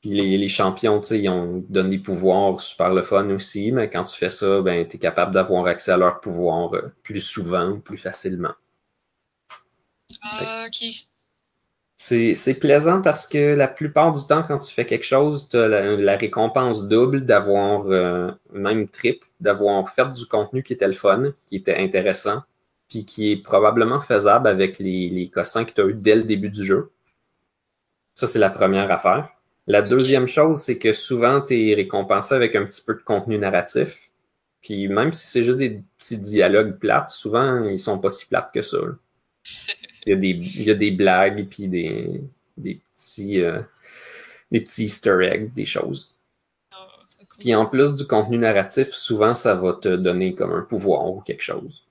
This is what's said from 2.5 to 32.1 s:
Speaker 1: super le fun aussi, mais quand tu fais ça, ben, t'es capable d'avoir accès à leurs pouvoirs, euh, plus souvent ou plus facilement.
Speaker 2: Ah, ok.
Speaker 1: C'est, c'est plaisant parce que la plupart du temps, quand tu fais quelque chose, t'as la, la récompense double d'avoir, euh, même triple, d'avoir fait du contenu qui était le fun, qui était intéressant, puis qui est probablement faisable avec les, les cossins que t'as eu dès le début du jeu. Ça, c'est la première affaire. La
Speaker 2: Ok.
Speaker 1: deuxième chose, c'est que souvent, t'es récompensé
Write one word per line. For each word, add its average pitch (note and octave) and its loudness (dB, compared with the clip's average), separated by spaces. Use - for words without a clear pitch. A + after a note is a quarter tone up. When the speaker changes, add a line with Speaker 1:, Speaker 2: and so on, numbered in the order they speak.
Speaker 1:
super F2+ -2
le F2+ 2
fun G2+ 0
aussi, G2 -4
mais A#2+ 0
quand F#2 -6
tu - -10
fais F#2 -2
ça, G2 0
ben, F2 0
t'es - -18
capable F2 0
d'avoir F#2 2
accès F2+ 0
à F2+ 4
leurs F2+ 2
pouvoirs, E2+ -2
euh, - -6
plus G2+ -8
souvent F2+ -4
ou G#2 -6
plus G2+ -16
facilement. F#2 -8
Speaker 2:
Ah, A3 -10
ok. A#3 -8
Speaker 1:
C'est, A#2 2
c'est - -2
plaisant D#3+ 4
parce D3+ 0
que D3 2
la C#3 2
plupart D#3 2
du C#3+ -6
temps, D#3 2
quand D3 -4
tu - -12
fais - -2
quelque - -2
chose, C#3+ 0
t'as A#2 4
la, G#2 2
la G2+ 2
récompense A2+ -2
double C3 2
d'avoir, G2+ 2
euh, F2+ 0
même G2+ -2
triple, - -4
d'avoir G2+ 0
fait C3 0
du B2 -12
contenu A2+ -4
qui - -8
était G2 -2
le F#2+ 0
fun, G2+ 2
qui G2+ -10
était F#2+ 0
intéressant, G2 -2
puis A2 -10
qui G#2 -2
est G2+ 0
probablement A#2 2
faisable A2 4
avec F#2+ 2
les, F#2 -4
les F2+ -4
cossins A2 -4
que - -18
t'as G#2 2
eu G2 2
dès G#2+ 4
le A2+ 4
début G#2+ -2
du G2+ -8
jeu. F#2+ 0
Ça, - -4
c'est A2+ -2
la G2 4
première G2 2
affaire. F#2+ 2
La - 4
Speaker 2:
Ok. G#2 -2
Speaker 1:
deuxième C3 4
chose, D3+ 2
c'est A#2+ -4
que A2 2
souvent, B2+ 0
t'es A2+ 2
récompensé G2 0